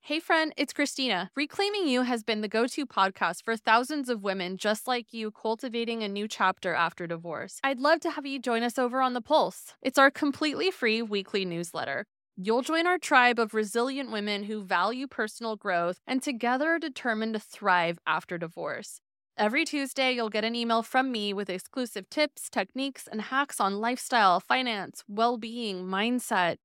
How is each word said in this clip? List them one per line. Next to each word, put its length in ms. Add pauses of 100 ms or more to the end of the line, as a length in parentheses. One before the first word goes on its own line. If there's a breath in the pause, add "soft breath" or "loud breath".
Hey 200
friend, 380
it's 160
Christina. 600
Reclaiming 540
You 140
has 200
been 200
the 60
go-to 380
podcast 560
for 140
thousands 540
of 120
women 360
just 280
like 280
you 160
cultivating 720
a 60
new 200
chapter 460
after 320
divorce. 580
I'd 160
love 200
to 100
have 160
you 120
join 240
us 160
over 220
on 140
The 80
Pulse. 580
It's 180
our 120
completely 600
free 300
weekly 460
newsletter. 580 (320)
You'll 260
join 240
our 120
tribe 400
of 160
resilient 580
women 320
who 180
value 440
personal 500
growth 500
and 160
together 500
are 60
determined 540
to 80
thrive 680
after 300
divorce. 640 (380)
Every 260
Tuesday, 480
you'll 160
get 160
an 100
email 280
from 280
me 220
with 160
exclusive 640
tips, 400
techniques, 600
and 120
hacks 360
on 220
lifestyle, 580
finance, 680
well-being, 800
mindset. 800